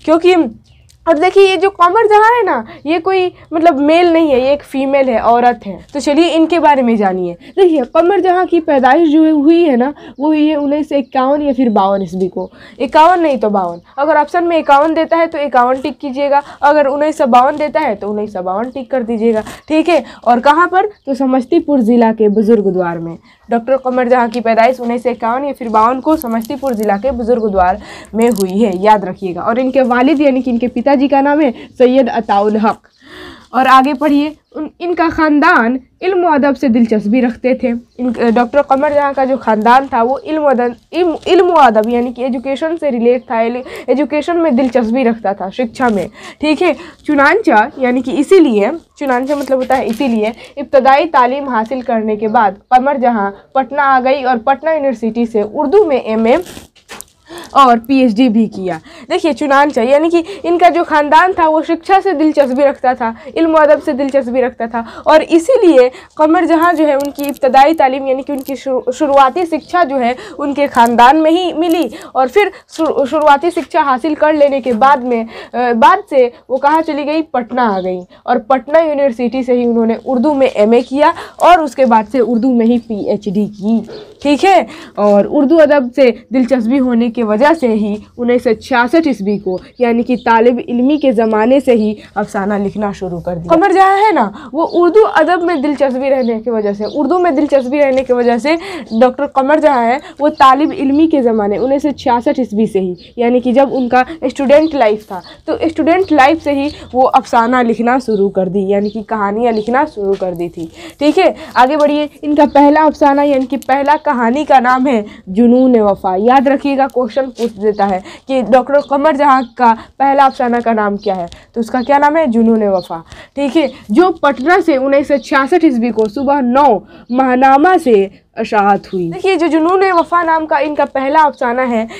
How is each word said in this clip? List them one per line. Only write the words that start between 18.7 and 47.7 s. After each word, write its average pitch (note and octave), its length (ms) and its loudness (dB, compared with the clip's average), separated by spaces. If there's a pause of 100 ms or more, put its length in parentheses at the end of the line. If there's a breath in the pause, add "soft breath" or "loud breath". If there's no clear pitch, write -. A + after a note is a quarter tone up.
टिक B3+ 200 -12
कर B3+ 120 -2
दीजिएगा। A3 400 -2 (260 loud breath)
ठीक D#4 200 0
है, D4+ 160 0 (200 loud breath)
और A#3+ 160 2
कहाँ D#4+ 280 2
पर? F#4 180 0
तो - 280 -8
समस्तीपुर C4+ 680 0
ज़िला A3+ 320 2
के A3 160 0
बुजुर्ग G#3 380 2
द्वार F3 320 -4
में। E3 200 -12 (320 soft breath)
डॉक्टर A#3 260 -2
कमर B3+ 320 -2
जहां A#3+ 200 2
की A#3 120 -6
पैदाइश A3+ 400 0
उन्नीस A#3+ 220 -6
सौ B3 80 -2
इक्यावन A#3 340 -4
या C#4 80 -6
फिर A#3+ 160 -10
बावन A3+ 320 0
को D#4 160 0
समस्तीपुर B3+ 580 -6
ज़िला G#3 220 -2
के B3 140 -4
बुजुर्ग A#3 400 -2
द्वार F#3+ 300 0 (340 loud breath)
में A3+ 160 2
हुई F#3+ 280 -2
है, F#3+ 240 0
याद G#3 220 2
रखिएगा। F#3 380 -8
और A3+ 160 -2
इनके C4 240 0
वालिद B3+ 380 2
यानी C4+ 220 2
कि B3+ 80 -4
इनके A#3 180 -2
पिताजी C4 400 0
का C#4 120 2
नाम C#4+ 200 0
है C#4 100 2 (280 loud breath)
सैयद B3+ 300 4
अताउल G#3 480 0
हक। G#3 220 0 (760 loud breath)
और B3+ 120 0
आगे C4 280 4
पढ़िए, C#4+ 420 -2 (200)
उन, D#4 140 -8 (100)
इनका E4+ 280 -2
ख़ानदान D4+ 720 2 (220)
इल्म F4+ 240 0
व D#4 80 2
अदब C#4 200 0
से C4+ 140 -2
दिलचस्पी A3+ 520 0
रखते A#3+ 420 -2
थे। G3+ 60 -2
इन, A#3 640 -4
डॉक्टर B3+ 280 0
कमर C#4+ 300 0
जहां C#4+ 200 0
का C4+ 120 -2
जो C4+ 120 -2
ख़ानदान A#3 500 2
था, A#3 160 -2
वो B3+ 160 -2
इल्म D#4 240 -6
व C#4+ 80 2
अदब, A#3+ 260 -2 (160)
इल्म, D#4+ 240 0 (120)
इल्म F4+ 180 4
व F4 80 0
अदब A3+ 340 4
यानी A#3+ 240 -2
कि A#3+ 120 -8
एजुकेशन C4+ 520 -4
से D4 140 -4
रिलेट B3 400 0
था, A#3 100 -2
एल-, B3 500 -6
एजुकेशन D4 460 -2
में D#4+ 200 0
दिलचस्पी B3 460 0
रखता A3+ 320 -2
था, F#3+ 160 -10
शिक्षा B3 380 -4
में। F#3+ 200 -2 (320 loud breath)
ठीक D4+ 220 -2
है, D#4 140 0 (300 loud breath)
चुनांचा C#4+ 720 2